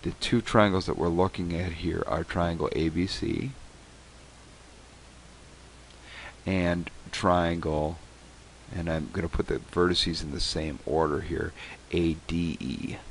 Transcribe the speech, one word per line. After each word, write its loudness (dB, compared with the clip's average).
the -2
two 2
triangles 4
that 0
we're 2
looking 2
at -2
here -2
are -2
triangle 0
A 2
B 2
C -2
and 2
triangle, 2
and -4
I'm -2
gonna -2
put -2
the 0
vertices 2
in -6
the -6
same -2
order 2
here, -4
A 2
D 0
E. -6